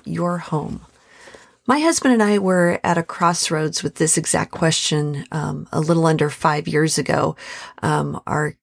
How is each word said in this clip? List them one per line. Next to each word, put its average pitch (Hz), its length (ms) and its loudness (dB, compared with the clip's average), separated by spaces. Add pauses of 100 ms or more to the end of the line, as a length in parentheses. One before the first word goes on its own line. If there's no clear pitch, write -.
your 175 320 -2
home? - 480 -6 (800)
My 277 140 4
husband 311 340 4
and 220 80 6
I 208 180 4
were 185 440 4
at 170 140 2
a 165 60 2
crossroads 165 800 0
with - 140 -4
this 160 220 2
exact - 340 -2
question, 151 800 0
um, 151 400 -6
a - 80 -2
little 165 260 2
under 151 240 2
five 151 380 -2
years 156 300 0
ago. 151 380 0 (480)
Um, 147 420 -2
our, 151 380 -4